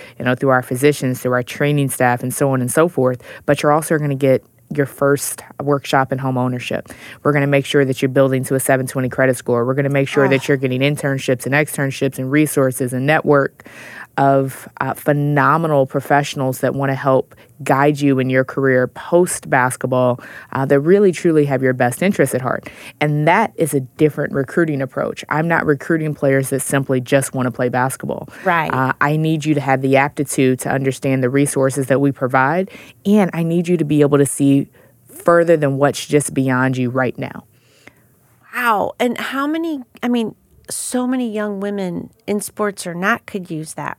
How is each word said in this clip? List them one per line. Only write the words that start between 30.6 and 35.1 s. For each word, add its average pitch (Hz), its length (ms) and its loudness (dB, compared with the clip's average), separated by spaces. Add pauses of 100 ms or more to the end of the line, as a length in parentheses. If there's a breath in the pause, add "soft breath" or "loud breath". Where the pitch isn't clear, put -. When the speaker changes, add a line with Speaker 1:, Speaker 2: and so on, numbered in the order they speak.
Speaker 1:
to 135 100 -4
understand 135 520 -2
the 123 80 2
resources 139 580 0
that 131 120 4
we 139 100 2
provide, 135 600 0 (340 loud breath)
and 202 300 4
I 170 80 -2
need 170 260 0
you 180 80 2
to 156 80 2
be 147 160 2
able 143 160 4
to 139 100 6
see 139 420 2 (400 soft breath)
further 170 500 4